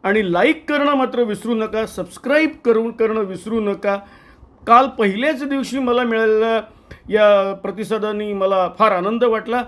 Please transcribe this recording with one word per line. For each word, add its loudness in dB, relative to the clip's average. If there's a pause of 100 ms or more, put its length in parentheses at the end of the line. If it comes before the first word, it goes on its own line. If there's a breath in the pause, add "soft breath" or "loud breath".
आणि 2
लाईक 2
करणं 0
मात्र 0
विसरू -2
नका, -2
सबस्क्राईब -2 (160)
करून, 2
करणं -2
विसरू -6
नका. -2 (680 loud breath)
काल 6
पहिल्याच -2
दिवशी -4
मला 0
मिळालेल्या 0 (480 loud breath)
या 4
प्रतिसादाने -4
मला 0 (100)
फार 4
आनंद -2
वाटला. -2